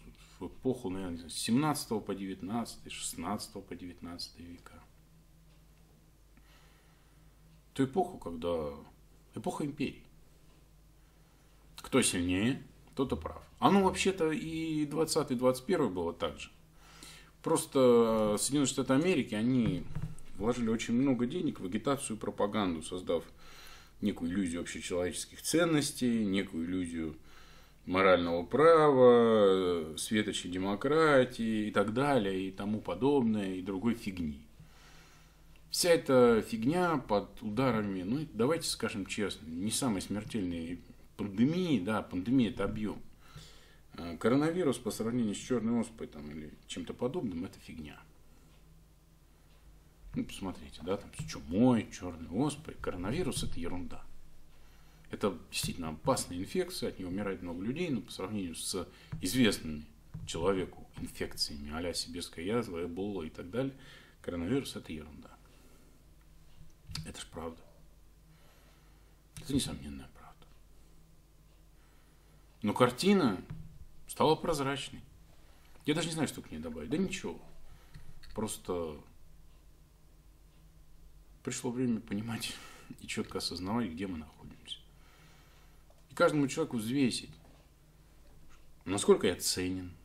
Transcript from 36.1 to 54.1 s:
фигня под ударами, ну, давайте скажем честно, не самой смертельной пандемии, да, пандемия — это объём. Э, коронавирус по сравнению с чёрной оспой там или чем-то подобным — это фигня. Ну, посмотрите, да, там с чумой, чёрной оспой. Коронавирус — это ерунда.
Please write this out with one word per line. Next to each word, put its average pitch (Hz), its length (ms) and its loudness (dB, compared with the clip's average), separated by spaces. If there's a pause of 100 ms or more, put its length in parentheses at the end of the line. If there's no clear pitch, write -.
фигня 151 560 2
под 101 460 0
ударами, 107 600 0
ну, 139 280 -2
давайте 139 360 2
скажем 104 360 -4
честно, - 460 -4
не 90 200 -4
самой 113 300 0
смертельной 90 800 -4 (380)
пандемии, 127 600 2
да, 101 220 0
пандемия — 107 500 2
это 98 140 -4
объём. 101 380 -4 (920)
Э, 85 200 -8
коронавирус 147 600 2
по 107 120 -6
сравнению 113 440 0
с - 40 -8
чёрной 117 420 0
оспой 78 260 -8
там 73 240 -14
или 76 220 -12 (140)
чем-то - 280 -10
подобным — 123 500 -4
это - 160 -12
фигня. 78 400 -14 (2250)
Ну, - 100 -2
посмотрите, - 580 -10
да, 92 140 -2
там - 220 -10
с - 60 -8
чумой, 95 680 2
чёрной 82 380 -12
оспой. 143 500 -4
Коронавирус — - 640 -4
это 110 140 -2
ерунда. - 440 -6 (1080)